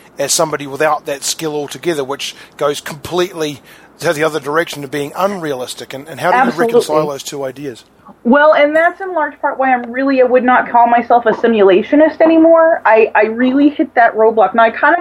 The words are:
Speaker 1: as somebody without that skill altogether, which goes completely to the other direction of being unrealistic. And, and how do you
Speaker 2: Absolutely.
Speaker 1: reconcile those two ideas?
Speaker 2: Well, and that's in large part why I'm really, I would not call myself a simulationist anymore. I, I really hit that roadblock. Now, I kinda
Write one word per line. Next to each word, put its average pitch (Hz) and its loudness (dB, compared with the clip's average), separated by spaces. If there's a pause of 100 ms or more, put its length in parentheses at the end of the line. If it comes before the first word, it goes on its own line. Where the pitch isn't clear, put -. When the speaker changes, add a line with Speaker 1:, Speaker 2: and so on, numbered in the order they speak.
(180)
Speaker 1:
as 139 -4
somebody 151 -2
without 147 -4
that 139 -8
skill 156 -8
altogether, 147 -6
which 131 -10 (220)
goes 147 -2
completely 160 -6 (400)
to 165 -2
the 151 -2
other 156 -2
direction 143 -4
of 131 -14
being 143 -8
unrealistic. 160 -6
And, 139 -16
and 151 -16
how 160 0
do 240 2
you 262 2
Speaker 2:
Absolutely. 240 -2
Speaker 1:
reconcile 156 2
those 139 -10
two 139 -10
ideas? 131 -12 (400)
Speaker 2:
Well, 294 4
and 294 2
that's 339 0
in 370 -10
large 294 -4
part 285 -4
why 262 0
I'm 240 -6
really, 262 0
I - 6
would 247 2
not 247 2
call 240 4
myself 233 2
a 220 2
simulationist 226 2
anymore. 330 4
I, 220 4
I 214 2
really 254 0
hit 294 -2
that 233 2
roadblock. 220 2
Now, 226 4
I 226 4
kinda 294 0